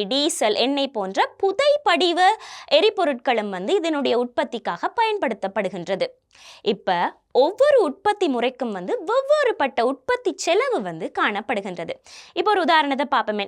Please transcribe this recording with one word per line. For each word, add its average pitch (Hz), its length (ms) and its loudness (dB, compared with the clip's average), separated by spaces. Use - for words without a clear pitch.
டீசல், 262 520 0
எண்ணெய் 277 360 -2
போன்ற 214 340 -2
புதை 392 340 2
படிவ 349 360 2
எரிபொருட்களும் 277 800 2
வந்து 190 240 -4
இதனுடைய 285 420 0
உற்பத்திக்காக 240 800 -4
பயன்படுத்தப்படுகின்றது. 196 1120 -2
இப்ப - 300 0
ஒவ்வொரு 508 460 4
உற்பத்தி 381 460 0
முறைக்கும் 247 440 -2
வந்து 190 220 -6
வெவ்வேறுபட்ட 480 800 0
உற்பத்தி 381 540 -2
செலவு 427 460 0
வந்து 175 320 -8
காணப்படுகின்றது. 208 800 -4
இப்ப 349 140 0
ஒரு 403 120 4
உதாரணத்தை 285 440 2
பார்ப்போமே, 214 420 -2